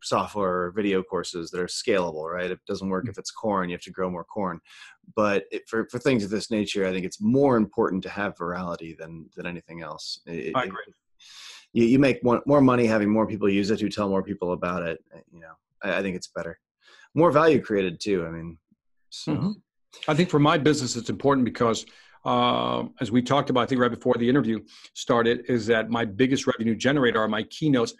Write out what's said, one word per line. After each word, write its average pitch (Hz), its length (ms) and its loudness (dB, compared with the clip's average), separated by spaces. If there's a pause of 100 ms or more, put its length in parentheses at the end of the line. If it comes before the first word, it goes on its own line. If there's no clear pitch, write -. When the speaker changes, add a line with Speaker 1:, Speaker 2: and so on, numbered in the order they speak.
Speaker 1:
software 95 600 -2
or 87 80 -6
video 98 300 0
courses 85 500 -8
that 90 100 -6
are 90 60 -4
scalable, 85 600 -2
right? 90 220 -6
It 90 160 -10
doesn't 95 220 -6
work 92 160 -2
Speaker 2:
Mm. 113 60 -6
Speaker 1:
if - 60 -14
it's - 140 -12
corn, 95 380 -2
you 87 60 -6
have 85 80 -12
to 92 80 -14
grow 92 180 -4
more 87 160 -8
corn. 90 340 -6 (560)
But 101 340 2
it, 104 200 -10
for, 113 200 -4
for 123 100 -6
things 123 260 0
of 92 40 -6
this 101 220 -6
nature, 101 340 -2
I 95 60 0
think 92 140 -4
it's - 160 -10
more 131 340 4
important 95 480 0
to 95 60 -10
have 101 260 -4
virality 85 600 -8
than, 80 400 -16
than 87 80 -10
anything 85 360 -12
else. 78 440 -12
It, 85 320 -6
Speaker 2:
I 123 60 -2
Speaker 1:
it, 123 40 -8
Speaker 2:
agree. 110 100 -12 (920)
Speaker 1:
you, 117 140 4
you 131 140 6
make 131 220 4
more, 120 240 2
more 143 140 4
money 123 260 6
having 107 240 4
more 110 160 4
people 104 220 -2
use 98 240 2
it 101 80 0
who 104 80 0
tell 98 220 -2
more 95 140 0
people 95 280 -4
about 87 320 -4
it. 82 180 -6 (300)
You 85 80 -20
know, 80 140 -20 (280)
I, 92 180 -2
I - 20 0
think 92 160 -4
it's - 100 -14
better. 82 320 -10 (560)
More 160 160 4
value 147 300 6
created 95 400 -2
too. 92 240 0
I 82 40 -8
mean, 82 280 -10 (520)
so. - 220 -8
Speaker 2:
Mm-hmm. 160 200 -2 (580)
I 151 40 4
think 180 160 2
for 151 80 4
my 151 200 6
business, 135 400 0
it's 113 120 -8
important 131 360 2
because, 113 400 0 (400)
uh, 123 580 0 (160)
as 117 100 -4
we 123 120 4
talked 135 280 2
about, 127 120 2
I 113 40 0
think 127 140 -2
right 123 100 4
before 120 260 0
the 117 120 0
interview 113 320 2 (340)
started, 117 540 0
is 117 200 0
that 110 220 2
my 117 140 -2
biggest 127 420 0
revenue 113 300 0
generator 123 460 2
are 110 80 0
my 107 140 -2
keynotes 127 560 0